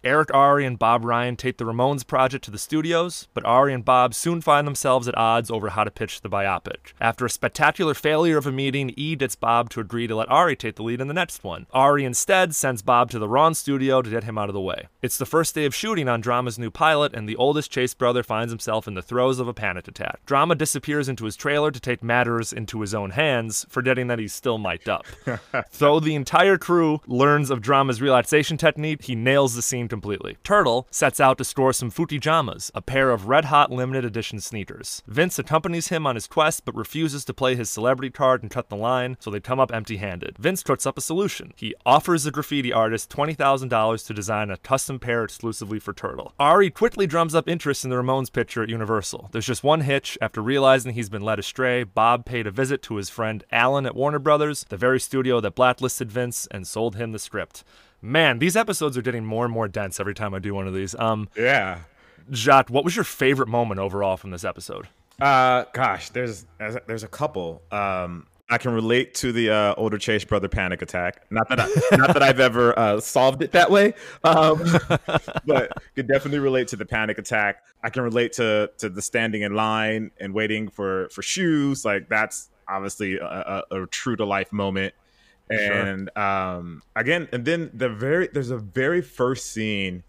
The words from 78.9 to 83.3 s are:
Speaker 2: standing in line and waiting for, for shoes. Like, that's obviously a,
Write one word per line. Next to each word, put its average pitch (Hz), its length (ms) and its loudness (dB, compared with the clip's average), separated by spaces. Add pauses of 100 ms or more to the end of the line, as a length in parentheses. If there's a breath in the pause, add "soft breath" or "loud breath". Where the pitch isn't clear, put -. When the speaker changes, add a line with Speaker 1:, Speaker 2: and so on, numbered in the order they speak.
Speaker 2:
standing 110 400 -2
in 101 120 -4
line 110 560 -2 (100)
and 98 140 -10
waiting 107 340 -2
for, 95 420 -4
for 98 120 -12
shoes. 151 640 -2
Like, 101 240 -2
that's 107 420 -4 (180)
obviously 98 500 -6
a, - 520 -6